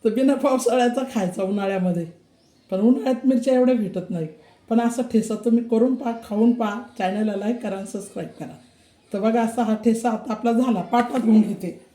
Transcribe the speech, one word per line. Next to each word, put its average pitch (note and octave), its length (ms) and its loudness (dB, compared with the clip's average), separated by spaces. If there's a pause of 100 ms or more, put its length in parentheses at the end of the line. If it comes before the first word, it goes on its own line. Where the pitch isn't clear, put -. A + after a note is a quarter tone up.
तर G#3+ 100 2
बिना C4+ 220 2
पावसाळ्याचा B3 640 2 (120)
खायचा F#3+ 300 -2
उन्हाळ्यामध्ये, F#3+ 640 -2 (680)
पण F#3+ 80 -2
उन्हाळ्यात B3+ 480 2
मिरच्या C4 260 2
एवढ्या B3+ 220 4
भेटत F#3 340 -4
नाही. E3 180 -6 (420)
पण A3+ 120 4
असा A#3 200 -2 (100)
ठेचा A3 240 0 (100)
तुम्ही A#3 180 2
करून A#3+ 320 2
पहा, A#3 160 -6 (120)
खाऊन A3 300 2
पहा, A3 260 -4 (180)
चॅनलला G3+ 380 -2
लाईक G#3+ 280 -4
करा G3 140 -6
आणि G3 100 -10
सबस्क्राईब F#3+ 420 -10 (100)
करा. C#3+ 160 -14 (560)
तर G3+ 80 -4
बघा, A3+ 220 2
असा A3+ 220 -2
हा G#3+ 200 2
ठेचा A3+ 280 2
आता A3 220 -6
आपला A#3 180 0
झाला. A#3 300 2
पाटा A#3+ 360 0
धुवून G#3+ 240 6
घेते F#3 280 -2 (260)